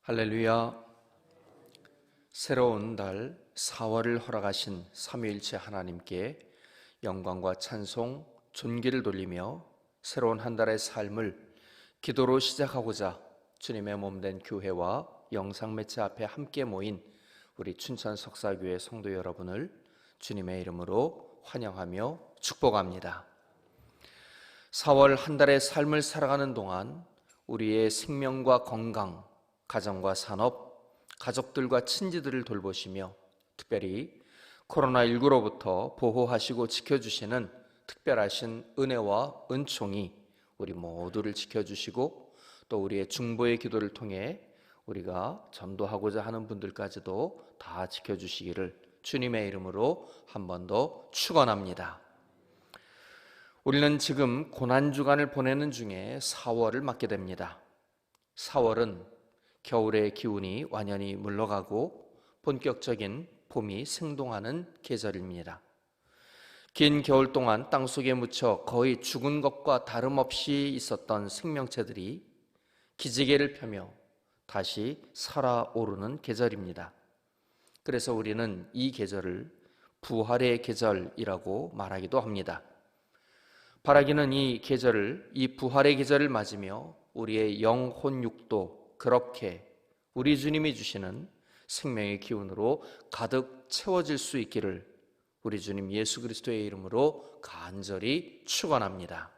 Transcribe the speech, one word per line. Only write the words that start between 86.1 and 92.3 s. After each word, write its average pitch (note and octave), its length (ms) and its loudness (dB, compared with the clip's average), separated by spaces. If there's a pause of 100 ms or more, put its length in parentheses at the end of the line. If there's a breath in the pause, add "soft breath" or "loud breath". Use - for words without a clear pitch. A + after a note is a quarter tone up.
맞으며 G#2+ 640 -4 (180)
우리의 G#2+ 480 0
영혼육도 A#2+ 1160 0 (200)
그렇게 A#2+ 640 2 (520)
우리 C3+ 240 4
주님이 D3+ 340 0
주시는 G#2+ 560 -8 (380 soft breath)
생명의 G#2 520 -4
기운으로 G#2 640 0 (300 loud breath)